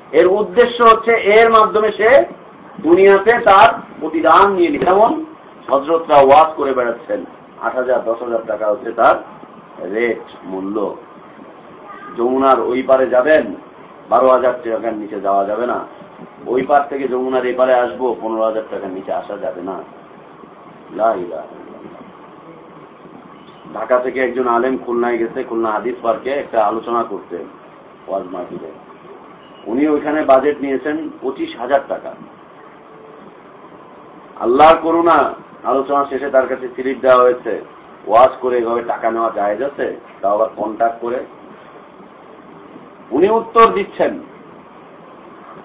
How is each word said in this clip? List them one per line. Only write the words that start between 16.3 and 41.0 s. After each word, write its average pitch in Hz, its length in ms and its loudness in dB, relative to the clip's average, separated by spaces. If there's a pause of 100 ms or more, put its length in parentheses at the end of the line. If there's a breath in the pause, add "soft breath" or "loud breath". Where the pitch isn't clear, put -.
ওই 127 140 -2
পার 143 280 0
থেকে 135 180 -6
যমুনার 127 380 -2
এপারে 127 280 0
আসবো, 123 480 -2
পনেরো 110 240 -4
হাজার 110 260 -2
টাকার 98 180 -10
নিচে 92 240 -10
আসা 101 240 -8
যাবে 92 240 -10
না। 95 100 -10
লা - 1400 -8
ইলাহা 87 280 -8
ইল্লাল্লাহ। - 580 -20 (1700)
ঢাকা 113 260 0
থেকে 123 200 -4
একজন 127 280 -2
আলেম 120 380 0
খুলনায় 120 320 -2
গেছে, 117 260 -4
খুলনা 113 280 -4
হাদিস 107 300 -4
পার্কে 113 280 -2
একটা 123 360 -2
আলোচনা 113 380 -4
করতে, 90 420 -12 (600)
ওয়াজ 95 240 -6
মাহফিলে। 87 400 -12 (920)
উনি 131 220 0
ওইখানে 147 340 -2
বাজেট 135 400 2
নিয়েছেন 151 480 -6 (120)
পঁচিশ 156 360 -8
হাজার 139 300 -2
টাকা। - 260 -10 (2250)
আল্লাহর 147 380 6
করুণা, 165 560 2 (300)
আলোচনা 135 420 0
শেষে 135 240 -6
তার 131 180 2
কাছে 131 200 -8
স্লিপ 131 340 -6
দেওয়া 127 220 6
হয়েছে। 120 380 0 (460)
ওয়াজ 117 220 6 (120)
করে 123 160 0
এভাবে 117 260 -2
টাকা 117 280 -4
নেওয়া 113 240 -2
জায়েজ 104 260 -2
আছে? 139 380 -6 (220)
তাও 101 120 0
আবার 110 220 0
কন্ট্যাক্ট 110 460 -4